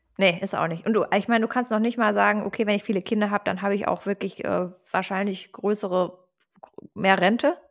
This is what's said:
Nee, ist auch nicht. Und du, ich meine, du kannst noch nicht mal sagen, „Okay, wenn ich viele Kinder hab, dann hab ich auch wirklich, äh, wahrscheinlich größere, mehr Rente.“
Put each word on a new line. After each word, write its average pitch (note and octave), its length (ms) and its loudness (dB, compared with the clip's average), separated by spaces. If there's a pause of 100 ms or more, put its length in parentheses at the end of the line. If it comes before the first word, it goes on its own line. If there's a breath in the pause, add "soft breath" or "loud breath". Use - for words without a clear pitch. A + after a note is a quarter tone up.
(180)
Nee, F3+ 240 4
ist G3 160 -6
auch D#3+ 100 0
nicht. E3 180 -6
Und A3 80 2
du, G3+ 100 4 (100)
ich G3+ 140 2
meine, A#3 140 2
du A3 80 -2
kannst B3 220 -2
noch G#3+ 80 0
nicht A#3 180 0
mal G#3+ 160 2
sagen, G3+ 320 2
„Okay, G#3 200 -2
wenn G#3 100 2
ich G#3 100 -2
viele G3 160 0
Kinder G#3 300 0
hab, G3+ 120 -2
dann F#3 180 -2
hab G3+ 120 0
ich G3 160 -2
auch F3 160 -2
wirklich, G3 400 -6
äh, F3+ 240 0 (200)
wahrscheinlich F#3+ 640 -4
größere, F#3 680 -2 (720)
mehr F#3+ 260 4
Rente.“ A#3 380 2 (140)